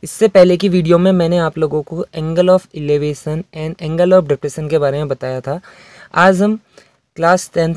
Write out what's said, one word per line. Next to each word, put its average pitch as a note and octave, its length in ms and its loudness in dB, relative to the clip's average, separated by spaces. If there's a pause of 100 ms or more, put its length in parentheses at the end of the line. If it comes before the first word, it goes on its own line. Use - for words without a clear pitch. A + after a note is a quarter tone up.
इससे - 260 -2
पहले F3+ 280 6
की F#3+ 120 0
वीडियो E3+ 300 2
में F#3 140 2
मैंने F3 260 2
आप D#3+ 200 -2
लोगों D3+ 240 -2
को E3 220 -10 (140)
angle E3 320 0
of F#3 140 2 (100)
elevation D3+ 680 -4 (140)
and D#3+ 260 -8
angle E3+ 320 2
of F3 140 4
depression D3 420 -6
के D#3 80 0
बारे C#3+ 200 -2
में D3+ 100 -6
बताया C3 320 -6
था। D3+ 200 -8 (540)
आज F#3 280 4
हम G#3+ 160 0 (580)
क्लास F3 380 0
टेंथ E3 220 -2